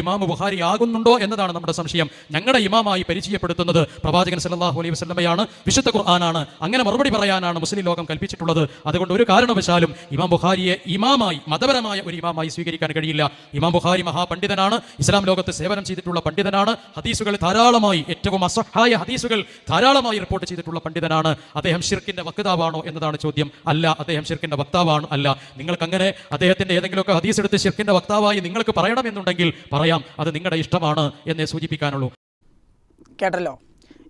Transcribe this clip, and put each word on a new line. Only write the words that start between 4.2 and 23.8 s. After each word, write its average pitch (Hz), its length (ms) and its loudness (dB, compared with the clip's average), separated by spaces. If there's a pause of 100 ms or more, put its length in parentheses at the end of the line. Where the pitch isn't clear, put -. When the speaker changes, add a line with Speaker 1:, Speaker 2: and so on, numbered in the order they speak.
Speaker 1:
സല്ലല്ലാഹു 175 380 -2
അലൈഹി 165 140 -4
വസല്ലമയാണ്, 175 480 0 (240)
വിശുദ്ധ 262 280 4
ഖുർആനാണ്. 175 460 2 (240)
അങ്ങനെ 247 220 2
മറുപടി 214 280 2
പറയാനാണ് 185 480 0
മുസ്ലിം 202 240 -4
ലോകം 170 220 -2
കൽപ്പിച്ചിട്ടുള്ളത്. 160 520 -2 (280)
അതുകൊണ്ട് 180 260 0
ഒരു 233 140 4
കാരണവശാലും 185 600 4 (280)
ഇമാം 170 160 0
ബുഖാരിയെ 180 420 2 (200)
ഇമാമായി, 214 440 2 (140)
മതപരമായ 226 440 0 (120)
ഒരു 170 100 -8
ഇമാമായി 160 360 -4
സ്വീകരിക്കാൻ 160 420 -4
കഴിയില്ല. 156 240 -2 (380)
ഇമാം 170 180 2
ബുഖാരി 180 320 2
മഹാപണ്ഡിതനാണ്, 190 680 0 (260)
ഇസ്ലാം 196 260 4
ലോകത്ത് 185 300 0
സേവനം 190 300 -4
ചെയ്തിട്ടുള്ള 175 380 -4
പണ്ഡിതനാണ്, 196 460 0 (240)
ഹദീസുകൾ 208 380 -2 (100)
ധാരാളമായി, 208 560 6 (140)
ഏറ്റവും 190 340 0
അസഹായ 226 520 2
ഹദീസുകൾ 233 400 -2 (300)
ധാരാളമായി 240 540 4
റിപ്പോർട്ട് 180 260 -4
ചെയ്തിട്ടുള്ള 165 340 -8
പണ്ഡിതനാണ്. 160 480 2 (280)
അദ്ദേഹം 175 280 0
ഷിർക്കിന്റെ 185 400 -4
വക്താവാണോ 165 520 0 (100)
എന്നതാണ് 151 340 -4
ചോദ്യം. 147 240 -2 (240)
അല്ല, 160 120 2 (180)